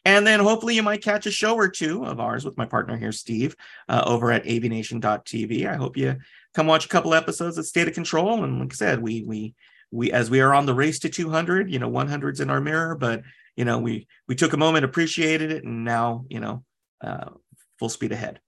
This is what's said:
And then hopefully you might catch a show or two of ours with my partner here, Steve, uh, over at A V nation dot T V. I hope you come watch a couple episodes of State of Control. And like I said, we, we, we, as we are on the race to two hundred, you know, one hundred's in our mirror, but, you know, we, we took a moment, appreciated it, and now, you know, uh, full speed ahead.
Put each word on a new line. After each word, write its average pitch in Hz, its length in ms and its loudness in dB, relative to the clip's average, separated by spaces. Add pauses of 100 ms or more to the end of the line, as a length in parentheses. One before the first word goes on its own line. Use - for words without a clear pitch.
And 202 200 6
then 214 140 6
hopefully 226 340 4
you 220 100 2
might 208 200 -2
catch 208 220 0
a 208 60 -2
show 220 240 0
or 208 120 4
two 180 380 -2
of 123 160 -6
ours 117 240 -4
with - 120 -10
my 123 80 -2
partner 117 300 -2
here, 110 160 -6
Steve, 113 460 -4 (320)
uh, 120 160 2
over 117 260 2
at 117 160 0
A 117 120 0
V 117 100 0
nation 113 320 -6
dot 107 240 0
T 113 180 -6
V. 117 240 -4
I - 80 -4
hope 135 220 -6
you 131 180 0 (380)
come 156 120 2
watch 160 200 4
a - 20 -8
couple 165 260 2
episodes 165 440 0
of 156 80 -6
State 165 240 0
of 160 40 -2
Control. 180 520 0
And 131 120 -2
like 131 140 -4
I - 40 -12
said, 151 260 2
we, 113 220 -4
we, 107 300 -6 (380)
we, 120 220 0
as 117 160 2
we 131 100 4
are 135 140 6
on 143 120 6
the 135 80 2
race 139 260 2
to 160 100 -2
two 165 200 -4
hundred, 175 400 0
you 143 80 -2
know, 120 120 -2
one 131 180 -2
hundred's 143 320 -4
in 139 100 -2
our 139 120 0
mirror, 160 340 -2
but, 117 280 -2 (340)
you 123 80 0
know, 120 140 0
we, 113 280 -4 (220)
we 131 60 -4
took 147 180 2
a 147 40 2
moment, 156 280 4
appreciated 156 640 0
it, 139 140 -8
and 117 180 -8
now, 117 460 -2
you 113 100 -8
know, 110 240 -8 (400)
uh, - 280 -10 (480)
full 113 100 -4
speed 110 240 -6
ahead. 107 340 -8